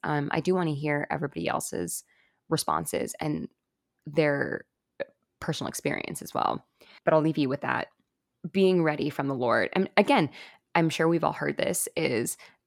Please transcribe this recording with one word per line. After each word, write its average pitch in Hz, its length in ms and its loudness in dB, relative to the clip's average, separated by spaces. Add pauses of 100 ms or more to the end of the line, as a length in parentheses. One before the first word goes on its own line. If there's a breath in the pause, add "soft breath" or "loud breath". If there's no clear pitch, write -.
Um, 147 280 0
I - 100 0
do 185 120 2
wanna 170 200 0
hear 147 360 -2
everybody 160 380 -4
else's - 560 -4 (460)
responses - 720 0
and - 300 -4 (560)
their 147 600 0 (720)
personal - 300 -4
experience - 520 -6
as - 120 -12
well. - 320 -2 (380 soft breath)
But - 100 4
I'll 156 80 6
leave 156 160 2
you 139 120 2
with 139 120 -4
that. 123 280 -2 (640)
Being 185 320 4
ready 151 260 0
from 139 180 -4
the 139 80 -2
Lord. 117 380 2
And 185 240 -2
again, 202 320 4 (460 loud breath)
I'm 170 140 4
sure 160 180 2
we've 165 160 2
all - 100 0
heard - 240 -2
this, - 380 0
is 127 420 0 (300 loud breath)